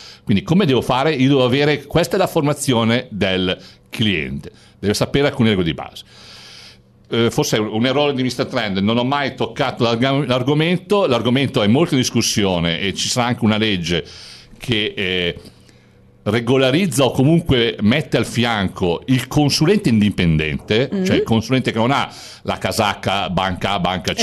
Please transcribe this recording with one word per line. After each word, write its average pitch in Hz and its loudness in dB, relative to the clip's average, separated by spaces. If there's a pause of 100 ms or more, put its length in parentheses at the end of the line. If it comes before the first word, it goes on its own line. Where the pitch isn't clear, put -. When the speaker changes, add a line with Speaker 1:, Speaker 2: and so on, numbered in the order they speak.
(240)
Speaker 1:
Quindi 98 0
come 185 2
devo 131 2
fare? 135 0
Io 131 2
devo 139 4
avere, 143 0
questa 170 0
è - 2
la 185 2
formazione 123 0
del 92 0 (340)
cliente, 73 -4 (280)
deve 101 0
sapere - 0
alcune 113 2
regole 92 0
di 78 -2
base. - -14 (1040)
Eh, 117 2
forse - 0
è 113 2
un 107 0
errore 143 2
di 127 -2
mister 127 -4
Trend, 107 -4
non 107 2
ho 120 0
mai 139 -2
toccato 123 -4
l'arg-, 131 0
l'argomento, 156 0
l'argomento 135 0
è 104 2
molto 143 4
in 131 4
discussione 95 0
e 98 -2
ci - -6
sarà 120 -2
anche 120 -2
una 107 2
legge 92 -2 (540)
che, 107 -4
eh, 92 -4 (840)
regolarizza 131 2
o 120 4
comunque 139 2
mette 135 2
al 113 0
fianco 98 0
il 127 0
consulente 151 2
indipendente, 98 2
Speaker 2:
Mm. 104 -2
Speaker 1:
cioè - 0
il 415 2
consulente 120 0
che 113 -4
non 113 2
ha 127 -2 (300)
la 98 -6
casacca 98 -2
banca 95 -2
A, 101 -2
banca 90 -2
C, - -6